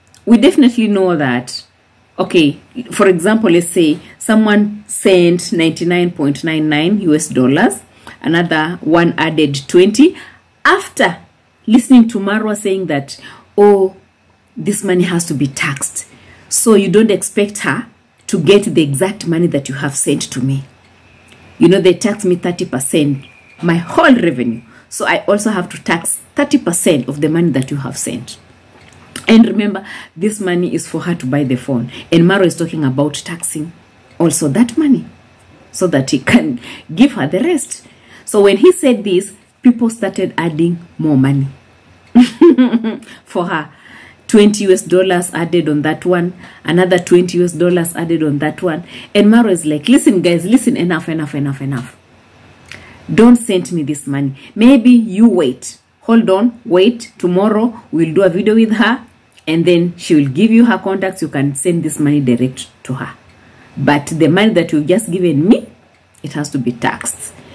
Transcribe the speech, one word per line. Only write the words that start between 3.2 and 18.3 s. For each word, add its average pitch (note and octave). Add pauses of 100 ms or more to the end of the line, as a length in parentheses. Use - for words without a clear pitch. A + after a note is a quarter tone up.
let's E3+
say E3 (200)
someone G#3
sent F3
ninety-nine F3
point C#3
nine D#3
nine E3
U D#3+
S D#3
dollars, C#3 (400)
another E3+
one E3+
added D#3
twenty, G#3 (480)
after C4+ (500)
listening A#3
to A3
Marwa G#3
saying F#3+
that, C#3+ (380)
"Oh, G3+ (600)
this G3
money F3+
has E3+
to D#3+
be C#3
taxed." - (420)
So -
you G3
don't G#3+
expect G3+
her F3 (400)
to F#3+